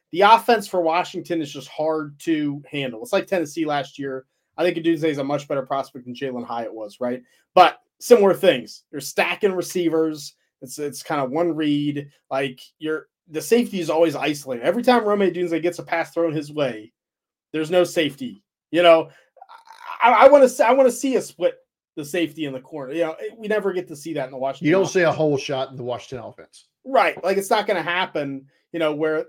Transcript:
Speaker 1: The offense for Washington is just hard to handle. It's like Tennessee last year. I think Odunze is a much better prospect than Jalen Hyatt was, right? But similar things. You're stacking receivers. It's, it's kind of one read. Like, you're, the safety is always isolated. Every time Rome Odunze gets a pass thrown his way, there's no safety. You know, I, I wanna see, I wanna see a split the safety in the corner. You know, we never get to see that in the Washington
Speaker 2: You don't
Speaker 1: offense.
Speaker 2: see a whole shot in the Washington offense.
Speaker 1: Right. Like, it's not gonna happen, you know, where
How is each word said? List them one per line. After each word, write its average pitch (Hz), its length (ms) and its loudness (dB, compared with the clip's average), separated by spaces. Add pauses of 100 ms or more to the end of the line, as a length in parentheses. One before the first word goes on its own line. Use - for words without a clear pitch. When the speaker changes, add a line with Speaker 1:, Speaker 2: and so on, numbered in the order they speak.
(120)
Speaker 1:
The 170 80 0
offense 220 480 6
for 185 140 -2
Washington 165 580 -2
is 147 120 -8
just 143 160 -14
hard 151 520 -6
to 147 500 -2
handle. 123 320 -6
It's 120 100 -14
like 196 140 0
Tennessee 160 380 -2
last 143 340 -4
year. 135 280 -8 (300)
I 156 80 -2
think 175 120 0
Odunze 160 280 0
is 147 140 0
a 139 60 -2
much 147 240 -4
better 139 160 -4
prospect 135 400 -6
than 123 100 -14
Jalen 123 300 -8
Hyatt 117 300 -8
was, 107 260 -14
right? 123 220 -6 (320)
But 170 260 6 (200)
similar 202 340 6
things. 135 580 0
You're 147 80 -10
stacking 180 520 -2
receivers. 160 840 -2 (260)
It's, - 180 -16
it's 143 240 -8
kind 151 180 -4
of 131 100 -2
one 165 240 -2
read. 147 560 -2 (200)
Like, 135 300 -4 (180)
you're, 156 300 -8 (200)
the 156 120 -8
safety 196 400 0
is 165 100 -4
always 160 240 2
isolated. 135 480 -6
Every 185 200 0
time 240 220 4
Rome 208 160 0
Odunze 170 420 -2
gets 170 160 -2
a - 40 -10
pass 165 300 -6
thrown 165 200 -2
his 147 200 -6
way, 123 400 -6 (600)
there's 156 180 -4
no 180 140 4
safety. 143 580 -4 (280)
You 170 120 4
know, 160 280 6 (920)
I, 233 100 8
I 233 160 10
wanna 277 200 8
see, - 140 0
I 226 100 4
wanna 262 180 4
see 254 260 -2
a 180 60 -2
split - 340 -4 (400)
the 151 80 -8
safety 151 420 -4
in 135 60 -8
the 131 80 -8
corner. 135 320 -12
You 165 100 -2
know, 160 140 -4 (200)
we 220 100 -12
never 202 260 -2
get 180 160 -6
to 160 80 -16
see 160 180 -10
that 139 120 -4
in 131 40 -12
the 139 80 -14
Washington 135 280 -4
Speaker 2:
You 151 60 4
don't 190 100 4
Speaker 1:
offense. 175 100 -4
Speaker 2:
see 185 100 2
a 156 100 4
whole 147 240 0
shot 135 340 -6
in 131 60 -18
the 123 80 -10
Washington 120 420 -10
offense. - 400 -20 (180)
Speaker 1:
Right. 220 380 0
Like, 190 140 0
it's 196 140 -2
not 214 160 2
gonna 185 160 0
happen, 147 640 -4 (260)
you 170 80 -6
know, 151 140 0
where 156 340 -2